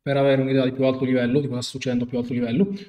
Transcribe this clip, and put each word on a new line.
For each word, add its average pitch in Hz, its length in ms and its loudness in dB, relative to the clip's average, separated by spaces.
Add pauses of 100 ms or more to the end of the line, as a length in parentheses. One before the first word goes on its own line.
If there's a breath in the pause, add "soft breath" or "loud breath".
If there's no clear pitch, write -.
per 139 160 0
avere 139 240 4
un'idea 135 240 2
di 127 60 0
più 131 140 0
alto 131 200 0
livello, 127 340 2
di 139 80 -2
cosa 123 140 -6
sta - 100 -8
succedendo 123 340 -2
a - 20 -14
più 127 100 -4
alto 120 160 -4
livello. 123 400 0 (160 loud breath)